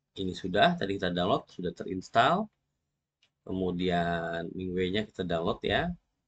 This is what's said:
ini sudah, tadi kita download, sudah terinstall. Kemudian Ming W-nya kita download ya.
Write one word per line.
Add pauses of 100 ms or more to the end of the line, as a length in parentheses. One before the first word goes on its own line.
(200)
ini
sudah,
tadi
kita
download,
sudah
terinstall. (960)
Kemudian
Ming
W-nya
kita
download
ya. (380)